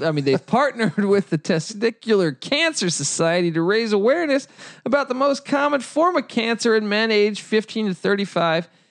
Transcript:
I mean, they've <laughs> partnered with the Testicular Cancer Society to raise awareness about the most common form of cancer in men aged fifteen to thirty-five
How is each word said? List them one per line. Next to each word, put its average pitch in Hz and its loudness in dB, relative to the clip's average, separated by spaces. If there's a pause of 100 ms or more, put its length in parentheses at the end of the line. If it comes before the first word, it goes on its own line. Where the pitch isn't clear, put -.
I 160 0
mean, 147 -2
they've 139 2
<laughs> - -
partnered 233 0
with 202 2
the 170 0
Testicular 202 -2
Cancer 294 -2
Society 170 0
to 160 -2
raise 214 0
awareness 269 2 (380)
about 269 0
the 254 -2
most 269 0
common 285 0
form 339 0
of 285 -2
cancer 226 0
in 214 0
men 214 0
aged 208 2
fifteen 214 -2
to 190 0
thirty-five 170 0 (240)